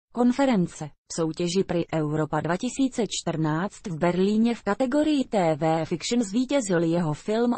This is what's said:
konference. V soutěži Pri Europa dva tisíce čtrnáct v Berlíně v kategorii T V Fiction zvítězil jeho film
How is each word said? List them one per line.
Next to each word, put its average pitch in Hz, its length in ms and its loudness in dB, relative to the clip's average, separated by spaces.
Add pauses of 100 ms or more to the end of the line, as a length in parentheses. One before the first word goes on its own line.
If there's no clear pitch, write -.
(140)
konference. 240 720 2
V - 280 -16
soutěži 170 500 -2
Pri 170 300 -2
Europa 151 480 -2
dva 160 160 -2
tisíce 254 520 -2
čtrnáct 165 800 -4
v 165 100 -6
Berlíně 196 580 2
v - 80 -12
kategorii 269 600 2
T 175 320 2
V 160 300 0
Fiction 233 380 -2
zvítězil 202 600 0
jeho 165 300 0
film 233 440 0